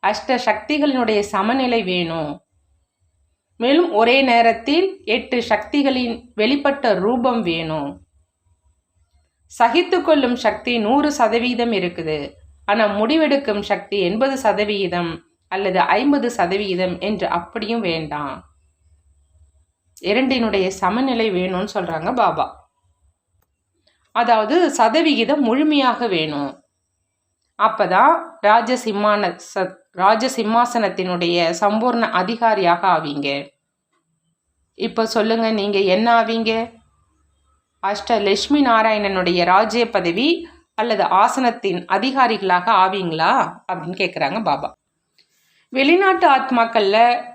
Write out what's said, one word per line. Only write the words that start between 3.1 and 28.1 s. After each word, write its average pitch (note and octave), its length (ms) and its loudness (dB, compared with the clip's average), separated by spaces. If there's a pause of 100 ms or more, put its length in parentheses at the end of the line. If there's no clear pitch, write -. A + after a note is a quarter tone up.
மேலும் D#4 340 2
ஒரே A#3+ 280 4
நேரத்தில் A#3+ 680 2 (160)
எட்டு B3 400 -4
சக்திகளின் B3 920 -2
வெளிப்பட்ட C4 580 0
ரூபம் A#3 480 0
வேணும். D#3 600 -6 (1500)
சகித்து E4+ 500 2
கொள்ளும் C4+ 340 2
சக்தி A#3 420 -2
நூறு C4+ 340 2
சதவீதம் A#3+ 600 0
இருக்குது, F3 460 -4 (480)
ஆனா G#3+ 200 2
முடிவெடுக்கும் A3+ 760 0
சக்தி G3+ 380 -4
எண்பது A3 380 0
சதவீதம் G3 760 -2 (360)
அல்லது F#3 320 -2
ஐம்பது A#3+ 520 2
சதவீதம் F#3 680 -2
என்று F#3+ 280 -4
அப்படியும் G#3+ 540 -6
வேண்டாம். D#3 640 -6 (1600)
இரண்டினுடைய G#3+ 680 0
சமநிலை A3+ 600 -2
வேணும்னு F#3 420 -4
சொல்றாங்க F3 420 -4
பாபா. E3 540 -2 (1400)
அதாவது, A3 440 2 (160)
சதவிகிதம் B3+ 720 2
முழுமையாக C4 680 2
வேணும். D#3 440 -4 (1080)
அப்பதான் G#3+ 540 4 (280)